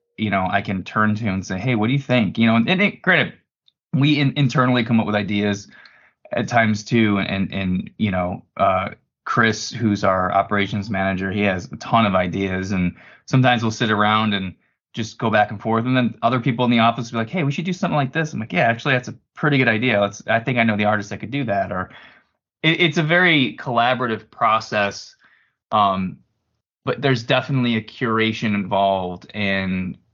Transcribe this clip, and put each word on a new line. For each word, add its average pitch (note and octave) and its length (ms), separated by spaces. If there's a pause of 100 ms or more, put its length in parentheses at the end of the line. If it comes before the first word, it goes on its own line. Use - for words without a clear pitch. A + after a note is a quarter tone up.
(180)
you G#2+ 100
know, F#2+ 220
I G2+ 100
can F#2+ 220
turn G#2+ 320
to A2 140
and F#2 180
say, F#2 100
"Hey, A#2 200
what G#2+ 100
do B2 60
you C#3 80
think?" A#2+ 360
You A2+ 100
know, A2+ 100
and, A2+ 120
and F#3 140
it, - 180
granted, D3+ 340 (580)
we C#3+ 260
in-, C#3 160
internally B2+ 500
come A2+ 140
up A2 80
with G#2 80
ideas G#2 540 (640)
at - 160
times A2 340
too. G#2+ 360
And, - 100
and, G2 260
and, F#2 440
you G#2+ 120
know, F2+ 340 (120)
uh, F#2+ 340 (340)
Chris, A2+ 460
who's G#2 320
our F#2 300
operations G2+ 580
manager, F#2+ 400
he G2+ 120
has F#2 280
a A2 60
ton A2+ 300
of F#2+ 100
ideas, F#2 560
and F2+ 240 (300)
sometimes B2 360
we'll A2+ 80
sit A2 220
around G#2+ 420
and F#2 200 (380)
just A2 260
go A#2 100
back G#2 220
and G#2 100
forth. A2+ 240
And B2+ 120
then A#2+ 260
other A#2+ 160
people A#2+ 260
in A#2 60
the A#2 80
office A#2 320
will A#2+ 80
be A2+ 60
like, A2+ 80
"Hey, F3+ 100
we C#3+ 80
should D#3+ 140
do F#3 80
something E3+ 240
like C#3 160
this." D#3+ 200
I'm - 80
like, - 120
"Yeah, D3+ 160
actually, A#2 260
that's B2 140
a - 60 (200)
pretty C#3+ 240
good B2 100
idea. A2 320
Let's, G2+ 260
I A2+ 140
think A#2 180
I A#2 60
know G#2+ 120
the G#2 80
artist G#2 260
that G2 80
could G#2+ 140
do C#3+ 120
that." G2 280
Or F#2 180 (720)
it, D#3+ 180
it's E3+ 180
a E3 40
very D#3+ 540
collaborative A#2 760
process. G#2+ 840 (560)
Um, F#2+ 460 (640)
but C3 180
there's B2+ 220
definitely B2+ 500
a A2 80
curation A2 720
involved G2 800
in F#2+ 640 (140)